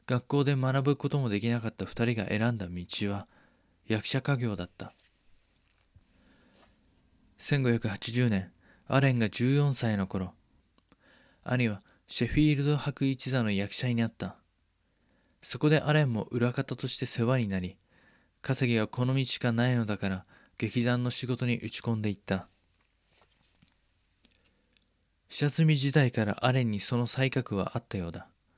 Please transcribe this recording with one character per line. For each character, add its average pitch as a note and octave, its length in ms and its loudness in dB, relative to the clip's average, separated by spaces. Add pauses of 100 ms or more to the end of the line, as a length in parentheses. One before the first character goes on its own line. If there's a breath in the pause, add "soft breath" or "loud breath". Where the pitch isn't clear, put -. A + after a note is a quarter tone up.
学 B2 180 0
校 C#3+ 200 2
で C#3+ 100 2
学 C3 260 2
ぶ C#3 140 2
こ C#3+ 140 -4
と D3 100 0
も C3 80 0
で G2+ 140 0
き A#2 80 0
な A#2 100 2
か A2+ 80 -6
っ A2 60 -4
た - 100 -8
二 A#2 220 -2
人 A#2+ 100 2
が G#2 140 -4
選 A2+ 240 2
ん A2+ 40 -4
だ G2 120 -6
道 F2 160 -8 (260)
は G2+ 160 -6 (600 soft breath)
役 A2 180 -2
者 C3 160 -2
家 C#3 160 0
業 A#2+ 180 -2
だ F2+ 100 -6
っ - 40 -18
た。 - 240 -14 (2500 soft breath)
千 C#3+ 240 -2
五 B2+ 80 4
百 A2+ 200 0
八 G2+ 240 -6
十 B2 160 4
年、 F#2+ 240 0 (340 soft breath)
ア C3+ 140 4
レ C#3 100 4
ン B2 80 2
が A2 100 2
十 B2 240 0
四 C#3+ 220 2
歳 A2 220 0
の F#2+ 100 0
頃、 F#2+ 260 -6 (1120 soft breath)
兄 B2+ 240 0
は G#2 140 -4 (260 soft breath)
シ - 160 -2
ェ A#2 40 2
フ - 100 -4
ィ D3+ 160 6
ー C#3 40 2
ル C#3+ 60 -2
ド D3 140 2
伯 C#3 280 -2
一 C3 260 -2
座 C3 120 2
の G#2+ 80 0
役 G2+ 220 -2
者 - 160 -2
に A#2+ 60 0
な A#2 120 2
っ A2 40 -6
た。 - 260 -10 (1040 soft breath)
そ - 180 -10
こ D3+ 100 4
で D3+ 120 4
ア D3+ 100 0
レ D3+ 120 6
ン B2+ 100 2
も A2 180 -2
裏 A#2+ 220 2
方 C3 240 -4
と C3+ 100 -6
し - 80 -6
て - 100 -4
世 - 180 -4
話 B2+ 160 2
に A2 100 0
な F#2+ 100 0
り、 F2+ 160 -6 (640 soft breath)
稼 C3 300 0
ぎ A#2 80 4
は G#2+ 80 2
こ - 180 -4
の C3 80 0
道 C3+ 120 2
し - 140 -4
か A#2+ 120 0
な A#2+ 180 2
い B2+ 60 2
の A#2 100 0
だ G#2 120 -2
か G2+ 100 -4
ら、 F#2+ 180 -4 (320 soft breath)
劇 A#2 280 -2
団 B2 180 2
の B2 60 0
仕 - 180 -6
事 B2 180 -2
に A#2+ 120 0
打 G#2+ 120 -8
ち - 120 -10
込 A#2 160 -2
ん G#2+ 40 -4
で G#2+ 80 0
い G#2 40 -2
っ - 40 -8
た。 - 300 -4 (2750 soft breath)
下 - 220 -2
積 D#3+ 160 2
み D#3 100 6
時 C#3 160 0
代 C3 220 4
か A2 100 2
ら G#2+ 220 -2
ア B2+ 80 4
レ C3 100 2
ン A2+ 80 0
に G#2 80 -2
そ - 160 -4
の A#2+ 120 0
才 C3 220 0
覚 A#2 280 -2
は - 180 -2
あ - 40 -2
っ - 60 -8
た - 120 -6
よ F2 100 -4
う E2+ 60 -8
だ。 - 160 -14 (280 soft breath)